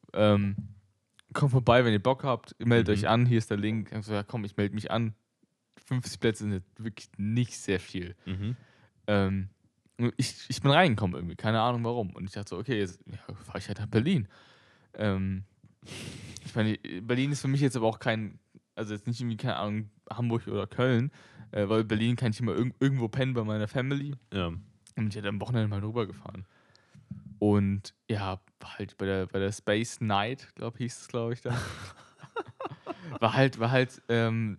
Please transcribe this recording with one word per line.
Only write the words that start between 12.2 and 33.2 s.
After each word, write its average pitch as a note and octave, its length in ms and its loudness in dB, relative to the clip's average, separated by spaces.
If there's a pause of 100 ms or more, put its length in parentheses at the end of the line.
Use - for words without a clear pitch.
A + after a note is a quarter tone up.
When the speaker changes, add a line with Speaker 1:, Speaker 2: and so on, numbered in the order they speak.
Speaker 1:
ich G2 80 -10
dachte G2+ 180 -10
so, F2 80 -6
okay, A#2 200 -2
jetzt, F#2 280 -4
ja, - 280 -14
fahr - 220 -12
ich F#2+ 120 -8
halt - 100 -6
nach G#2 80 -6
Berlin. B2 420 2 (640)
Ähm, F#2+ 500 0 (1000)
ich - 100 -12
meine, A2 240 0 (240)
Berlin B2+ 300 0
ist C#3 80 -4
für C#3 80 -2
mich C3+ 120 2
jetzt C3 160 2
aber A2+ 100 2
auch A2 120 0
kein, A2 400 -4 (360)
also G#2+ 180 -6
jetzt G#2 140 -8
nicht A#2 140 -4
irgendwie, A#2 160 -2
keine G#2+ 200 -2
Ahnung, G#2 340 -4 (200)
Hamburg A#2 380 -2
oder G#2 180 -4
Köln, B2 440 2 (420)
äh, G2+ 160 0
weil A2 160 4
Berlin A2 320 2
kann A#2 160 0
ich G#2 80 -6
immer A2+ 140 0
irg-, B2 260 0
irgendwo C3+ 280 2
pennen C3 260 0
bei A#2 100 0
meiner G#2+ 240 -2
Family. C#3 460 -4 (180)
Speaker 2:
Ja. F#2 160 0
Speaker 1:
Und - 600 -6
ich G2 80 -4
hätte G2+ 120 -6
am G2+ 120 -2
Wochenende A2 280 0
mal G2+ 120 -2
rübergefahren. G#2 640 -6 (920)
Und G2+ 560 2 (160)
ja, G2 300 -4 (240)
halt - 320 -10
bei G2+ 100 -4
der, F#2+ 200 0
bei G2 120 -4
der G2 140 0
Space A2 480 -2
Night, A2 540 0
glaub, A#2 240 -10
hieß A#2+ 240 -8
es, - 60 -20
glaub A#2 240 -2
ich, A#2+ 100 -6
da. B2 180 -2
Speaker 2:
<laughs> - 60 -6 (1500)